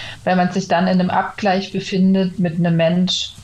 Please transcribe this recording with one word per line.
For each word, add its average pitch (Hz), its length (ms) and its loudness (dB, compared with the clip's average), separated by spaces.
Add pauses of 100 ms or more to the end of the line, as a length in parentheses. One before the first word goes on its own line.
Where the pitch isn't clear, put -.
(240)
Weil 185 120 2
man 180 160 2
sich 190 160 -4
dann 180 200 2
in 185 120 2
einem 180 100 0
Abgleich 196 640 -2
befindet 190 680 0
mit 175 160 0
einem 170 220 2
Mensch, 175 560 0 (100)